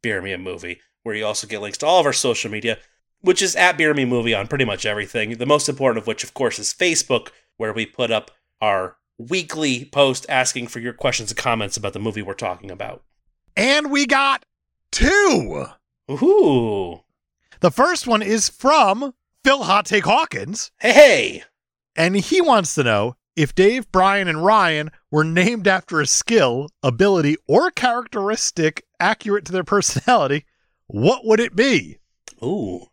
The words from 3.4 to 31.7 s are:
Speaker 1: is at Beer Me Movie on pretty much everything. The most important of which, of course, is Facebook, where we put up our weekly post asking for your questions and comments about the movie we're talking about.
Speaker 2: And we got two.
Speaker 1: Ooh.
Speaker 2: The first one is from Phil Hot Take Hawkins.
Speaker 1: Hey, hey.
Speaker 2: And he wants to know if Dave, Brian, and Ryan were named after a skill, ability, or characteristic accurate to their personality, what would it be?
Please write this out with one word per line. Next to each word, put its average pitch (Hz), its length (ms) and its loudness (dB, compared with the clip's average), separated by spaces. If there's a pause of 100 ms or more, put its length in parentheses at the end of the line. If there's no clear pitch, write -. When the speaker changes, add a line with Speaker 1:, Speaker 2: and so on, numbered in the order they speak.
Speaker 1:
is 185 160 -2
at 180 200 2
Beer 151 160 2
Me 139 120 0
Movie 120 280 -2
on 101 140 -4
pretty 139 180 -2
much 104 200 -6
everything. 107 520 -4
The 123 80 -6
most 147 220 2
important 131 340 -2
of - 60 -10
which, 110 160 -6
of - 100 -16
course, 120 240 -2
is 104 160 -8
Facebook, 160 560 -2 (280)
where 110 160 -6
we 110 120 -4
put 117 260 -4
up 107 200 -4 (300)
our 98 340 -2 (220)
weekly 147 680 -4
post 135 460 0
asking 127 380 -2
for - 120 -14
your 117 140 -10
questions 120 380 -4
and - 60 -8
comments 110 380 -4
about 104 160 -8
the 104 80 -14
movie 107 220 -6
we're 98 120 -10
talking 98 380 -10
about. 104 320 -14 (540)
Speaker 2:
And 277 340 0
we 285 140 0
got 269 400 -2 (480)
two. 233 720 2 (440)
Speaker 1:
Ooh. 131 920 2 (580)
Speaker 2:
The 175 120 2
first 311 360 0
one 220 140 2
is 214 280 0
from 262 640 2 (320)
Phil 269 180 2
Hot 196 220 2
Take 208 180 0
Hawkins. 185 680 -2 (100)
Speaker 1:
Hey, 220 100 2
hey. 196 520 6 (520)
Speaker 2:
And 175 220 0
he 349 240 0
wants 233 340 2
to 143 80 0
know 113 320 0 (220)
if 151 180 -2
Dave, 214 360 2
Brian, 190 360 2
and 160 160 -4
Ryan 170 480 2 (200)
were 151 120 2
named 180 440 0
after 180 340 0
a 143 60 0
skill, 143 600 0 (140)
ability, 151 560 2 (100)
or 302 240 4
characteristic 214 1120 -2 (160)
accurate 202 460 -2
to 165 80 -14
their 185 100 -2
personality, 170 840 0 (420)
what 196 380 0
would 220 140 4
it 233 160 -2
be? 180 440 0 (440)